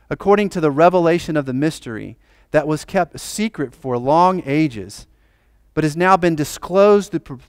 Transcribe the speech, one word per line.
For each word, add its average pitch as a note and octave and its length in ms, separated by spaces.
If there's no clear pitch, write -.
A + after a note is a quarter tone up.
according G3+ 400
to F#3 100
the D#3 120
revelation E3 680
of C#3+ 80
the C3 80
mystery A#2+ 640
that D3+ 160
was D3+ 160
kept F3 340
secret F#3 560
for B2+ 240
long E3 480
ages, C3+ 640
but D#3 120
has D3+ 100
now F#3 220
been E3+ 180
disclosed G3 760
through, D3 380